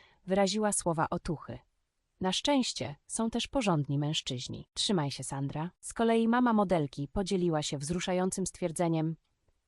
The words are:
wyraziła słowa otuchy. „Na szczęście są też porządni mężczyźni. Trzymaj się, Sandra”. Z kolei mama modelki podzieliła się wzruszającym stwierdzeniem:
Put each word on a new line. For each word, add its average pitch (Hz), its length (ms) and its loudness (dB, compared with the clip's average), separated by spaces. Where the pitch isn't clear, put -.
wyraziła 196 460 2
słowa 160 380 0
otuchy. 147 480 -4
„Na 185 120 0
szczęście 220 640 0
są 226 240 -2
też - 180 -4
porządni 160 500 2
mężczyźni. 147 760 -4
Trzymaj 156 360 0
się, - 140 -8
Sandra”. 139 460 -6
Z - 140 -12
kolei 226 340 4
mama 240 240 4
modelki 175 560 2
podzieliła 175 540 0
się 147 160 -4
wzruszającym 180 680 0
stwierdzeniem: 165 720 0